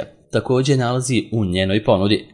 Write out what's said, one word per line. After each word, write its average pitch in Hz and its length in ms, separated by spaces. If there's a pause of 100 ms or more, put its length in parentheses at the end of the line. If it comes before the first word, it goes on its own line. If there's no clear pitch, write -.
(320)
takođe 131 460
nalazi 123 540
u 110 140
njenoj 95 380
ponudi, 101 500